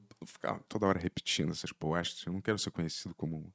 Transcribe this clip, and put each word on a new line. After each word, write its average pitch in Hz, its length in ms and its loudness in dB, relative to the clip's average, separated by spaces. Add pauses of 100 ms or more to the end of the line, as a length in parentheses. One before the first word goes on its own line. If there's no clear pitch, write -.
(200)
Não - 60 -10
ficar - 320 -2 (100)
toda 104 180 2
hora 95 120 6
repetindo - 540 0
essas - 260 -6
boates. 82 480 0
Eu 85 80 -2
não 95 60 -2
quero 107 180 2
ser - 120 0
conhecido 85 440 -4
como 80 400 -4